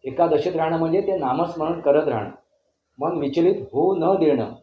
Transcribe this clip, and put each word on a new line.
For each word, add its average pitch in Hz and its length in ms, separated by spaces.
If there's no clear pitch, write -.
एकादशीत 156 520
राहणं 165 220
म्हणजे 165 220
ते 190 180
नामस्मरण 160 640
करत 147 280
राहणं, 107 220
मन 165 200
विचलित 165 440
होऊ 175 240
न 170 240
देणं 139 320